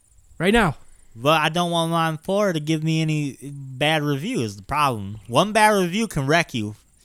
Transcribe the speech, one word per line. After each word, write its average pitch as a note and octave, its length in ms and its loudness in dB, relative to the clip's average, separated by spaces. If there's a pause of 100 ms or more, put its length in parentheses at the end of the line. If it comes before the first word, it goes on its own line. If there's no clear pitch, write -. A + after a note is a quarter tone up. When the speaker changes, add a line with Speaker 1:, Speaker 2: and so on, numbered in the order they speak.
(380)
Speaker 1:
Right F3+ 160 -2
now. G3+ 220 2 (380)
Speaker 2:
But C#3+ 280 2
I D#3 80 2
don't F3 200 -2
want E3 220 0
line E3 240 0
four G3 360 0
to D#3+ 60 -2
give D#3 240 -2
me D#3+ 200 0
any D3+ 400 -2
bad C#3+ 600 -2
review D3 380 -2
is G#2+ 160 -4
the G#2 60 -16
problem. A2+ 680 -2
One D#3+ 240 2
bad G#3+ 160 6
review G3+ 400 2
can C3+ 180 -2
wreck D#3+ 280 2
you. G#2+ 200 -4 (300)